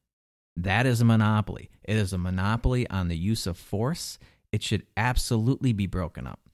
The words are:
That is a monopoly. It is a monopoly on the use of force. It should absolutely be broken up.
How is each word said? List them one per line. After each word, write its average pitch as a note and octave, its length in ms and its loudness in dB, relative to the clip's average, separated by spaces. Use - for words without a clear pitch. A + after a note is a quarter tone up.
That G2 300 2
is A#2+ 160 2
a A#2 40 6
monopoly. A2 680 2
It G#2+ 120 -2
is G2 180 0
a F2+ 60 -2
monopoly G#2+ 720 0
on F#2 160 -2
the E2+ 100 -2
use G2+ 300 -2
of E2+ 100 -4
force. - 600 -6
It G#2+ 100 -4
should - 240 -2
absolutely A#2+ 800 2
be G2 140 -2
broken D#2+ 400 -6
up. - 140 -16